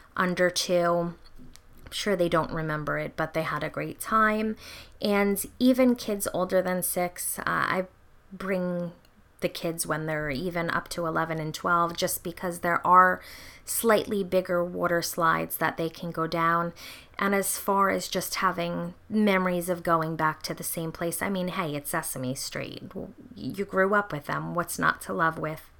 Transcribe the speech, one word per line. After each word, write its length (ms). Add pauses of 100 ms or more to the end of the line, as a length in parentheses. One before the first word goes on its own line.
(160)
under 340
two. 640 (720)
I'm 60
sure 240
they 140
don't 220
remember 460
it, 200
but 160
they 100
had 220
a 40
great 300
time. 560 (460)
And 440 (140)
even 360
kids 380
older 280
than 200
six, 580
uh, 60
I 400 (460)
bring 640 (480)
the 80
kids 360
when 220
they're 240
even 400
up 160
to 180
eleven 320
and 160
twelve, 420
just 280
because 360
there 280
are 340 (440)
slightly 580
bigger 400
water 380
slides 560
that 200
they 120
can 200
go 160
down. 480 (460)
And 140
as 240
far 320
as 180
just 280
having 580 (160)
memories 600
of 120
going 340
back 280
to 100
the 100
same 280
place, 300
I 80
mean, 200
hey, 260
it's 140
Sesame 460
Street. 560 (440)
You 300
grew 300
up 160
with 160
them. 260
What's 240
not 240
to 120
love 260
with, 220 (180)